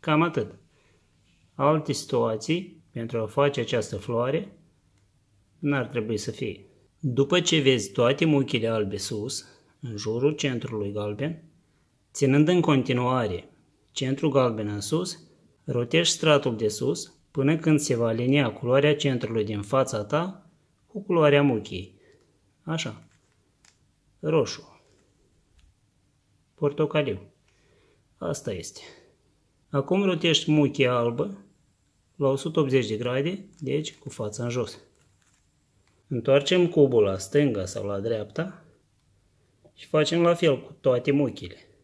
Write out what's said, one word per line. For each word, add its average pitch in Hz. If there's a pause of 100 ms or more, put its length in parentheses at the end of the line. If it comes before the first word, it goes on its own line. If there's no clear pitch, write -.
Cam 156
atât. 156 (1000)
Alte 147
situații 120
pentru 117
a 110
face 143
această 113
floare 123 (1000)
n-ar 143
trebui 113
să 104
fie. 107 (360)
După 139
ce 165
vezi 131
toate 127
muchile 135
albe 107
sus, 107 (340)
în 117
jurul 117
centrului 113
galben, 104 (680)
ținând 143
în 180
continuare 123 (440)
centrul 135
galben 117
în 104
sus, 170 (420)
rotești 131
stratul 143
de 107
sus 131 (180)
până 143
când 160
se 135
va 117
alinia 123
culoarea 139
centrului 117
din 104
fața 127
ta 165 (360)
cu -
culoarea 151
muchiei. 113 (680)
Așa. 147 (1160)
Roșu. - (1900)
Portocaliu. 143 (1000)
Asta 147
este. - (920)
Acum 147
rotești 165
muchia 143
albă 120 (720)
la 143
o 135
sută 160
optzeci 131
de 107
grade, 131 (100)
deci 147
cu -
fața 120
în 120
jos. 120 (1300)
Întoarcem 143
cubul 135
la 95
stânga 120
sau 101
la 101
dreapta 113 (1120)
și -
facem 160
la 170
fel 156
cu -
toate 123
muchile. 143 (280)